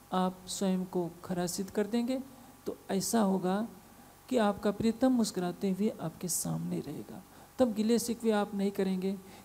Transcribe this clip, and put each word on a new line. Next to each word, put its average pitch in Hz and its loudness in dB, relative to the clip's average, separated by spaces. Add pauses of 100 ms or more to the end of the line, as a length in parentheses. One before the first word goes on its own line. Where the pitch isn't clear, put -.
(140)
आप 185 2
स्वयं 185 0
को 180 -2 (160)
खरा 175 -2
सिद्ध 190 -4
कर 208 0
देंगे, 240 0 (420)
तो - -6 (140)
ऐसा 196 2
होगा 190 2 (640)
कि 254 2
आपका 208 2
प्रियतम 226 2
मुस्कुराते 196 0
हुए 196 2 (120)
आपके 160 -6
सामने 165 -2
रहेगा। - -10 (360)
तब 247 4
गिले 220 4
शिकवे 226 -2
आप 202 2
नहीं 196 0
करेंगे 190 0 (260)